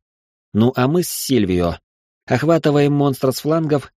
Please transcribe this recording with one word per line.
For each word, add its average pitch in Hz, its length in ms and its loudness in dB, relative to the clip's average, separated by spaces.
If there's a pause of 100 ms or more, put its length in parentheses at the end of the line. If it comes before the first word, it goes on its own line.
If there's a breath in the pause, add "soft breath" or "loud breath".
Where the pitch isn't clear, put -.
(520)
Ну 113 240 2
а 123 100 2
мы 170 160 0
с - 60 -6
Сильвио 90 680 -2 (480)
охватываем 147 640 2
монстра 139 400 0
с - 80 -8
флангов 151 560 -2